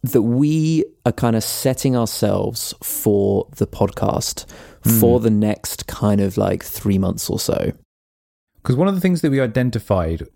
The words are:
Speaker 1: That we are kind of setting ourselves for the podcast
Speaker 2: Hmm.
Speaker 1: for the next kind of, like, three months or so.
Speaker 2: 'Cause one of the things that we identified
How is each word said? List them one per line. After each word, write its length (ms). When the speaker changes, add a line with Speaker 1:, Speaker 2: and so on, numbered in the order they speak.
Speaker 1:
That 200
we 640
are 60
kind 240
of 80
setting 540
ourselves 840
for 640
the 100
podcast 760
Speaker 2:
Hmm. 160
Speaker 1:
for 180
the 100
next 580
kind 340
of, 160
like, 260
three 340
months 320
or 80
so. 360
Speaker 2:
'Cause 140
one 100
of 80
the 60
things 200
that 80
we 120
identified 840